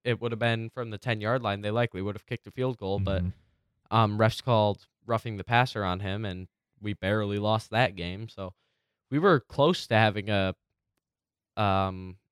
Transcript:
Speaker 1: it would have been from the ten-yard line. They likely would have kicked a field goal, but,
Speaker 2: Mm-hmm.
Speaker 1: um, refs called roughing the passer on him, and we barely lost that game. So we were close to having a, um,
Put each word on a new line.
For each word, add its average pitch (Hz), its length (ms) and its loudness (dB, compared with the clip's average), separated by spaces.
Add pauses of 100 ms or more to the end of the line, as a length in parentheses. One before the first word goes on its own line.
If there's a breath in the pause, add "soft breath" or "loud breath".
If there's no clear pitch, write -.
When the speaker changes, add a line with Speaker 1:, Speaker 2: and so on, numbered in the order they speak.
Speaker 1:
it 120 160 -2
would 117 120 -4
have 110 60 -6
been 113 320 0
from 117 200 -10
the 104 80 -10
ten-yard 117 440 -2
line. 101 200 -2
They 104 100 -2
likely 113 280 0
would 101 140 -4
have - 120 -14
kicked - 200 -10
a 101 60 -14
field 127 260 -4
goal, 98 220 -2
but, 95 240 0
Speaker 2:
Mm-hmm. - 720 -8
Speaker 1:
um, 104 220 4
refs 110 240 2
called 107 440 2 (180)
roughing 113 320 -4
the 98 80 -8
passer 120 400 2
on 92 160 0
him, 101 240 -4
and 92 220 -8 (340)
we 104 140 -6
barely 101 440 0
lost 107 320 0
that 107 260 0
game. 92 320 -8
So 92 260 -12 (560)
we 135 80 0
were 165 220 4
close - 480 2
to 117 80 0
having 107 340 2
a, 95 240 2 (1000)
um, 95 600 0 (160)